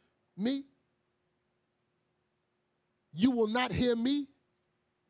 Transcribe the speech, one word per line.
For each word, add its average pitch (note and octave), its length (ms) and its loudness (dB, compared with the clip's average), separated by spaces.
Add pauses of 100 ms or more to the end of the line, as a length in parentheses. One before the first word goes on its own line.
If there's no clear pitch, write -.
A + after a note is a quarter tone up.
(360)
me? C4+ 300 -4 (2500)
You G3 180 2
will A#3 160 2
not A#3+ 240 -2
hear A#3+ 240 2
me? C4+ 320 -2 (840)